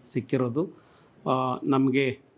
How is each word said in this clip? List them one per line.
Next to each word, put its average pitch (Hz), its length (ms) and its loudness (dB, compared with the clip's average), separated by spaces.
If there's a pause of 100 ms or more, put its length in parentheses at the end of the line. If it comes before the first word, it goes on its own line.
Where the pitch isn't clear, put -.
ಸಿಕ್ಕಿರೋದು, 127 640 -2 (600)
ಆ, 131 320 0
ನಮಗೆ 135 560 2 (200)